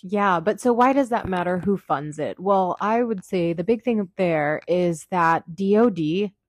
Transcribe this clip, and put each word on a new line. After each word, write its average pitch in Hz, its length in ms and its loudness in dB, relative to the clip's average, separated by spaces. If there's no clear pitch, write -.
Yeah, 196 340 0
but 208 220 -2
so 247 120 0
why 247 200 4
does 269 160 0
that 220 180 -4
matter 180 320 -2
who 190 180 0
funds 151 440 -6
it? 123 180 -6
Well, 190 420 0
I 226 220 0
would 226 220 -4
say 170 280 0
the 170 120 -4
big 226 180 0
thing 214 340 -2
there 156 520 0
is 175 420 0
that 165 460 0
D 196 200 2
O 233 140 6
D 175 420 -2